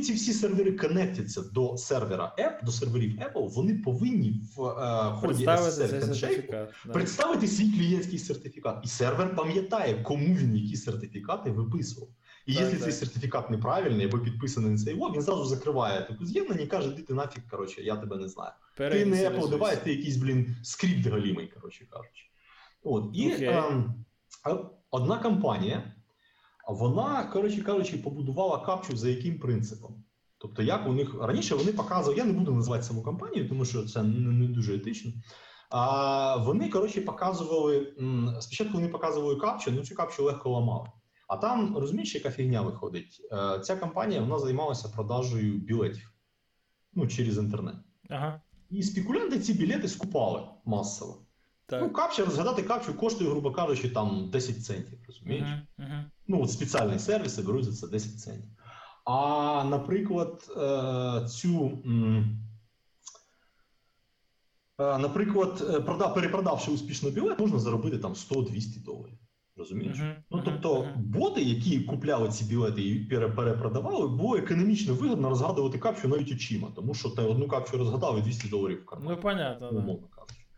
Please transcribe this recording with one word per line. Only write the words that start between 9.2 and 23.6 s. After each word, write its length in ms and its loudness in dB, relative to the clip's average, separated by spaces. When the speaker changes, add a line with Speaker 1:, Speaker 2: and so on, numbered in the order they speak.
Speaker 1:
пам'ятає, 680 0
кому 320 2
він 220 4
які 200 0
сертифікати 760 -4
виписував. 580 -2
І 80 -2
Speaker 2:
Так, 80 2
Speaker 1:
якщо 160 2
Speaker 2:
так. 60 -2
Speaker 1:
цей 80 0
сертифікат 580 -2
неправильний 560 2
або 120 0
підписаний 520 0
на 80 4
цей, 220 0
о, 120 0
він 100 0
зразу 220 0
закриває 640 0
таку 180 -6
з'єднання 380 0
і 40 -2
каже: 220 0
«Іди 140 -6
ти 120 -4
нафіг, 360 -4
коротше, 320 -6
я 140 0
тебе 200 -6
не 120 -6
знаю. 240 -10
Ти 80 -2
Speaker 2:
Перейди 260 4
Speaker 1:
не 60 6
Speaker 2:
собі 120 4
Speaker 1:
Apple 60 2
Speaker 2:
звідси. 160 2
Speaker 1:
девайс, 280 2
ти 160 -2
якийсь, 220 -2
блін, 460 2
скрипт 440 2
галімий», 420 0
коротше 420 -18
кажучи. 360 -18
От, 220 0
і, 200 2
Speaker 2:
Окей. 140 0
Speaker 1:
ем, 460 2